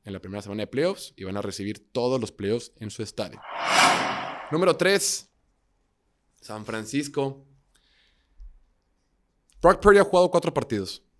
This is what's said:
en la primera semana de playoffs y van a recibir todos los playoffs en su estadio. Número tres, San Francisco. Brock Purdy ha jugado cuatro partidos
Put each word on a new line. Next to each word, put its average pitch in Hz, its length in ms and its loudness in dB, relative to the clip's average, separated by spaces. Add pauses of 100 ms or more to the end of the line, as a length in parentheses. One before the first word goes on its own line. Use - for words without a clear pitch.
en 101 120 -12
la 92 60 -10
primera 98 200 -10
semana 101 220 -8
de 101 40 -6
playoffs 165 480 -4
y 95 100 -14
van 95 120 -6
a 101 60 -4
recibir 104 500 -8
todos 127 260 0
los 110 140 -6
playoffs 107 440 -4
en 107 140 -12
su - 120 -10
estadio. - 380 -10 (1080)
Número 170 260 2
tres, 190 540 0 (1080)
San 107 240 -12
Francisco. 135 840 -4 (2250)
Brock 190 200 6
Purdy 202 180 10
ha 196 60 8
jugado 180 260 4
cuatro 170 240 0
partidos 113 480 -4 (180)